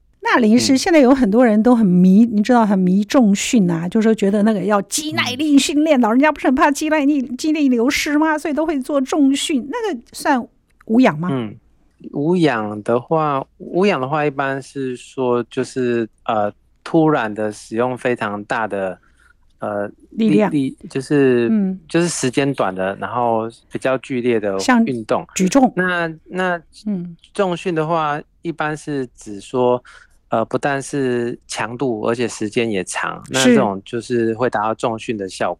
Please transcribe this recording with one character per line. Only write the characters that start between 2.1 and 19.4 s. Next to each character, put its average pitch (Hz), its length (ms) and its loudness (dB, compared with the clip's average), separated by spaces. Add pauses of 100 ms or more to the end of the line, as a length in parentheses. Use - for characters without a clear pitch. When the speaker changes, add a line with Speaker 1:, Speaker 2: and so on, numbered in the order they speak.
Speaker 1:
你 214 180 0
知 226 100 0
道 233 120 6
很 202 140 2
迷 185 260 2
重 214 300 4
训 196 360 2
啊， 165 160 -2
就 220 140 0
是 208 60 0
说 220 80 4
觉 196 160 0
得 202 140 0
那 220 100 4
个 180 80 -4
要 202 200 0
肌 311 300 -6
耐 302 200 -2
力 277 260 2
训 294 260 2
练， 294 160 4
Speaker 2:
嗯。 - 0 -
Speaker 1:
老 220 100 4
人 240 80 2
家 302 140 4
不 - 80 -8
是 370 60 -2
很 277 80 4
怕 302 160 4
肌 311 180 -4
耐 302 160 2
力、 285 160 2 (160)
肌 311 160 -2
力 294 160 2
流 247 220 2
失 294 280 -2
吗？ 311 200 2
所 320 120 -6
以 269 40 -2
都 294 100 0
会 311 160 -2
做 285 200 -2
重 277 340 2
训， 277 360 -4
那 427 240 -4
个 233 60 -10 (120)
算 285 360 -2 (380)
无 226 140 2
氧 185 180 4
吗？ 175 120 -4
Speaker 2:
嗯， 117 240 -4 (580)
无 160 240 0
氧 110 460 0
的 120 160 0
话， 147 460 -2 (140)
无 180 260 -2
氧 175 160 0
的 127 80 -4
话 151 160 -2
一 147 60 0
般 135 320 -4
是 127 340 -8
说 123 540 -2
就 131 120 -4
是， 120 460 -2 (160)
呃， 104 260 -2 (320)
突 156 280 2
然 117 240 -2
的 107 180 -4
使 - 240 -12
用 123 220 -2
非 123 180 -2
常 104 280 -6
大 113 220 -4
的， 95 320 -6 (600)